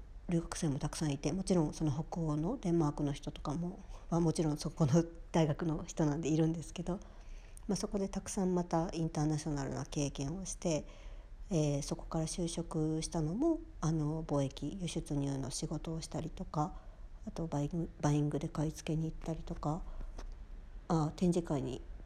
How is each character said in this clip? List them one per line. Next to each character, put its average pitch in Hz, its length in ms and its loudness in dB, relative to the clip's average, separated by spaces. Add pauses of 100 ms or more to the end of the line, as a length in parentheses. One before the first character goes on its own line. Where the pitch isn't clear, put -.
(300)
留 170 120 4
学 - 140 -6
生 160 140 2
も 139 100 2
た 147 100 0
く - 80 -8
さ 160 80 0
ん 151 60 2
い 139 60 0
て、 147 160 0
も - 100 0
ち 202 100 4
ろ 175 100 8
ん 151 100 2
そ - 100 -4
の 151 80 4
北 160 300 -2
欧 151 160 2
の 175 240 0
デ 175 100 0
ン 170 80 6
マ 151 100 6
ー 147 40 0
ク 151 100 -2
の 143 100 2
人 147 180 -6
と - 100 -8
か - 120 -2
も、 175 260 -4 (300)
ま 170 80 4
あ、 170 40 6
も 160 120 6
ち 175 100 2
ろ 151 80 4
ん 147 60 0
そ - 120 -4
こ - 160 4
の 160 180 8 (280)
大 160 160 6
学 151 180 0
の 160 200 0
人 - 200 2
な 147 100 4
ん 165 60 -2
で - 80 2
い 156 80 4
る 160 100 6
ん 165 60 2
で 165 100 -6
す - 100 -12
け 175 100 -4
ど、 180 160 -2 (680)
ま 208 60 2
あ、 - 20 2
そ 208 120 0
こ 202 120 0
で 196 80 0
た 196 140 -4
く - 80 -8
さ 202 140 0
ん 185 120 4
ま 175 80 4
た 165 300 2
イ 165 100 0
ン 160 60 2
タ 156 120 0
ー 147 40 4
ナ 156 120 4
シ 151 100 -4
ョ 156 40 0
ナ 143 120 0
ル 135 100 -2
な 131 120 -4
経 143 240 -2
験 143 280 -4
を 190 80 -6
し - 100 -8
て、 156 300 0 (680)
え 147 280 4
ー、 - 20 -2
そ 160 140 -4
こ - 100 -6
か - 140 -2
ら 160 60 0
就 170 220 -2
職 160 540 0
し 156 60 -4
た 170 140 -2
の 151 120 0
も、 320 260 2 (220)
あ 160 100 2
の、 160 320 2
貿 143 200 2
易、 147 380 -4
輸 170 60 -2
出 151 280 -2
入 139 220 0
の 135 120 -4
仕 - 180 -4
事 160 260 -4
を 160 80 -4
し - 60 -8
た 156 140 -4
り 165 80 -4
と - 160 -8
か、 156 280 0 (540)
あ 208 40 -8
と 165 160 -4
バ 143 140 0
イ 147 40 2
ン 143 40 -2
グ、 165 200 -2 (120)
バ 147 100 6
イ 147 100 6
ン 147 80 2
グ 147 100 0
で 165 80 -2
買 156 200 0
い 156 40 -2
付 - 220 -4
け 156 40 0
に 160 80 0
行 160 80 -2
っ - 100 -8
た 165 100 -2
り 160 120 -6
と 170 100 -6
か、 160 260 -2 (1080)
あ、 160 280 4
展 180 160 4
示 170 160 2
会 143 140 2
に 127 200 -4 (240)